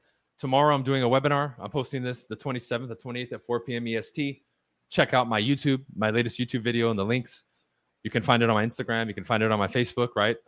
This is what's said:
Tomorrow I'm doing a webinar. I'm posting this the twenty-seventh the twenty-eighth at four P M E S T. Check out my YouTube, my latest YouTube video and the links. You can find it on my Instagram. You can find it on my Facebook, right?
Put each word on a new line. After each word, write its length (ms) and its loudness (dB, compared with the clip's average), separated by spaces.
Tomorrow 380 4
I'm 80 0
doing 220 0
a 40 4
webinar. 520 2
I'm 100 -10
posting 320 -6
this 240 -8
the 80 -8
twenty-seventh 540 -6
the 80 -10
twenty-eighth 360 -10
at 100 -12
four 180 -2
P 160 -6
M 100 -4
E 100 -2
S 140 -6
T. 320 -6
Check 240 2
out 140 4
my 120 2
YouTube, 440 2
my 160 2
latest 280 0
YouTube 240 -4
video 280 2
and 80 0
the 60 0
links. 400 -4
You 80 -8
can 120 0
find 200 4
it 80 4
on 40 4
my 120 2
Instagram. 400 -4
You 80 -8
can 80 -8
find 220 0
it 80 2
on 80 2
my 80 2
Facebook, 480 0
right? 200 2